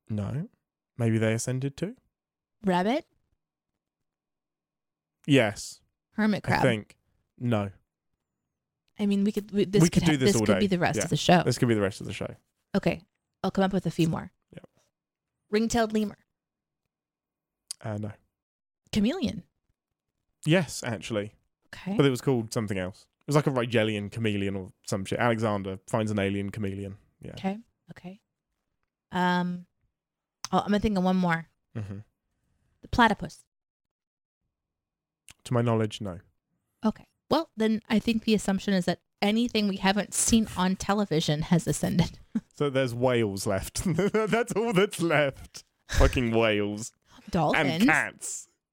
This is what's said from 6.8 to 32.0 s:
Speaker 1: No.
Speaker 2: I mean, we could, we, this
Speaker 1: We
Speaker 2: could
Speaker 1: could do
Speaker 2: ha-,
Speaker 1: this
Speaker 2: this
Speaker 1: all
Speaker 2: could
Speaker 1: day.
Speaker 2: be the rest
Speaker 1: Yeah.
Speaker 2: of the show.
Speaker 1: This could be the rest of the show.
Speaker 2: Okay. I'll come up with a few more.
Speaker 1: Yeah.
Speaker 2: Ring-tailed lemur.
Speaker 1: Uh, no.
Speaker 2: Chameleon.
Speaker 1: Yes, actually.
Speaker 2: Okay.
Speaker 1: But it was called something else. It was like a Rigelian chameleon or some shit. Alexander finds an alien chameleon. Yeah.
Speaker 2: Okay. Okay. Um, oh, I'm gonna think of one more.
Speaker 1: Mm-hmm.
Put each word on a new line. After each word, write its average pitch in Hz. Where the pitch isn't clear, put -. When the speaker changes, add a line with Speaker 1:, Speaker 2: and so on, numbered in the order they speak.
Speaker 1:
No. 107
Speaker 2:
I 208
mean, 202
we 208
could, 208
we, 196
this 190
Speaker 1:
We 170
Speaker 2:
could -
Speaker 1:
could -
do 156
Speaker 2:
ha-, 147
Speaker 1:
this 131
Speaker 2:
this 117
Speaker 1:
all 107
Speaker 2:
could 104
Speaker 1:
day. 95
Speaker 2:
be 202
the 185
rest 160
Speaker 1:
Yeah. 101
Speaker 2:
of 165
the 165
show. 175
Speaker 1:
This 123
could 127
be 117
the 107
rest 98
of -
the 104
show. -
Speaker 2:
Okay. 175
I'll 190
come 190
up 190
with 185
a 170
few 165
more. -
Speaker 1:
Yeah. -
Speaker 2:
Ring-tailed 220
lemur. 214
Speaker 1:
Uh, 107
no. 104
Speaker 2:
Chameleon. 240
Speaker 1:
Yes, 160
actually. 104
Speaker 2:
Okay. 190
Speaker 1:
But 147
it 139
was 123
called 120
something 104
else. 92
It -
was 147
like 147
a 156
Rigelian 110
chameleon 101
or 95
some 98
shit. -
Alexander 107
finds 110
an 104
alien 98
chameleon. 98
Yeah. -
Speaker 2:
Okay. 196
Okay. 180
Um, 180
oh, 185
I'm -
gonna 208
think 208
of 180
one 185
more. 170
Speaker 1:
Mm-hmm. 101